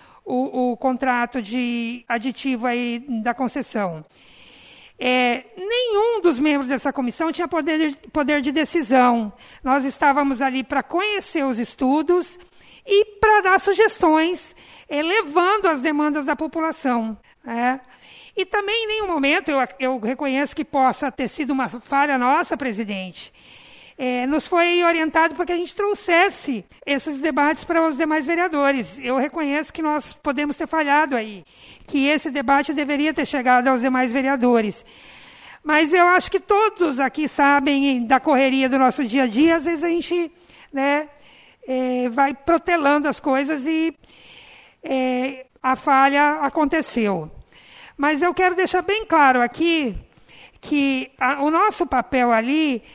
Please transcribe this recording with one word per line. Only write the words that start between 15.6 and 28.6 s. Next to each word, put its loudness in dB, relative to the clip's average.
as 0
demandas 0
da 0
população, -4
né? -4
E -2
também, -2
em -4
nenhum -4
momento, 0
eu, 0
eu -2
reconheço -4
que -6
possa 0
ter -6
sido -6
uma -2
falha -2
nossa, 0
presidente, -8
é, -2
nos 0
foi 2
orientado 2
para -4
que -2
a 0
gente -6
trouxesse 0
esses -4
debates 0
para 2
os -2
demais -2
vereadores. 0